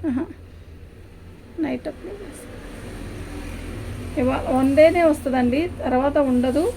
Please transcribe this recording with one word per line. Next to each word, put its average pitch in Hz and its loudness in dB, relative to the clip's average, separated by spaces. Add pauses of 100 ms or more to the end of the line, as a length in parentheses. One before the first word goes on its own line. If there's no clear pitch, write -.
ఆహా, 269 0 (1400)
నైట్ 254 -4
అప్పుడు 381 -12 (2000)
ఇవాళ 262 0 (140)
వన్ 269 4
డేనే 339 8
వస్తుందండి, 254 2 (240)
తర్వాత 254 2 (140)
ఉండదు. 254 4 (120)